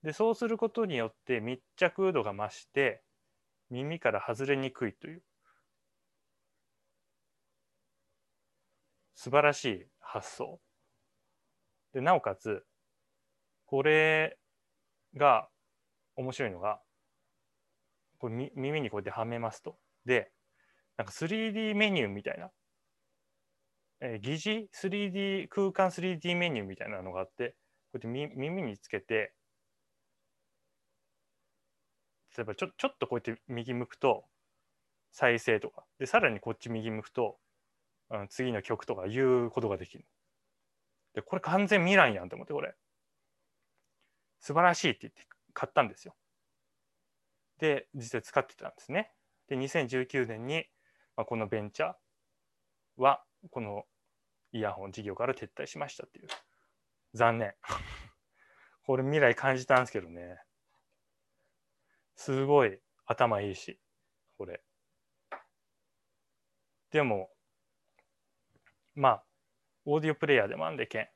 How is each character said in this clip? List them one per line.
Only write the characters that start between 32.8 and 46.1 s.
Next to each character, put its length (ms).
ょ 40
っ 100
と 80
こ 100
う 100
や 80
っ 20
て 120
右 260
向 120
く 100
と 280
再 280
生 220
と 100
か、 140
で、 80
さ 140
ら 100
に 100
こ 120
っ 60
ち 100
右 220
向 120
く 60
と、 300
あ 100
の、 100
次 240
の 100
曲 220
と 120
か 100
言 400
う 40
こ 100
と 80
が 80
で 100
き 100
る。 80
で、 80
こ 140
れ 40
完 260
全 140
未 160
来 180
や 100
ん 40
と 80
思 80
っ 20
て、 60
こ 80
れ。 140
素 140
晴 120
ら 80
し 120
い 40
っ 40
て 80
言 80
っ 40
て 120
買 160
っ 40
た 100
ん 60
で 80
す 100
よ。 80